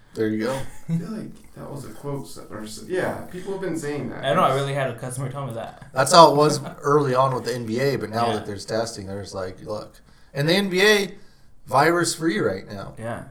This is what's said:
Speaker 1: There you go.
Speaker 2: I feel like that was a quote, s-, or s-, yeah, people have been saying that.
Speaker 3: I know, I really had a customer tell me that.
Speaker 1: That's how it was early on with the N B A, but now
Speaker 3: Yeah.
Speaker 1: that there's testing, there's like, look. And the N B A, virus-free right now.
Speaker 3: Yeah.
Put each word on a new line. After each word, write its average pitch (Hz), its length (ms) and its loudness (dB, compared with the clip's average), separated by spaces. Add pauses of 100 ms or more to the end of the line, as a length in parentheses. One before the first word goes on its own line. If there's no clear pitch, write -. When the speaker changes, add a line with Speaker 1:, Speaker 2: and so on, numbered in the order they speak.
(140)
Speaker 1:
There 110 140 0
you 107 160 -2
go. 127 80 0 (360)
Speaker 2:
I 170 80 0
feel 170 120 -4
like - 480 -12
that 139 120 -14
was 139 180 -12
a - 20 -14
quote, 139 380 -8
s-, - 120 -16 (100)
or 107 140 -10
s-, - 240 -12
yeah, 165 360 -2 (100)
people 180 180 -8
have 175 100 -6
been 170 160 -4
saying 139 340 -6
that. - 140 -8
Speaker 3:
I 139 80 2
know, 180 120 4
I 135 100 4
really 139 180 0
had 135 160 -2
a 123 80 -8
customer 131 320 -8
tell 139 160 -8
me 120 100 -8
that. - 380 -10
Speaker 1:
That's 135 200 2
how 165 180 12
it 139 60 2
was 147 240 4 (220)
early 143 340 4
on 135 180 4
with 110 120 -6
the 117 100 -2
N 120 100 -6
B 110 140 -2
A, 135 160 2
but 101 140 -6
now 117 180 0
Speaker 3:
Yeah. 113 60 0
Speaker 1:
that 101 120 -4
there's 101 180 -8
testing, 110 440 -4
there's 98 260 -10
like, 95 280 -8
look. - 380 -10 (320)
And 147 160 -2
the 175 60 6
N 196 160 2
B 180 120 2
A, 202 320 6 (520)
virus-free 160 720 2
right 98 300 -2
now. 98 300 -12
Speaker 3:
Yeah. 110 320 -8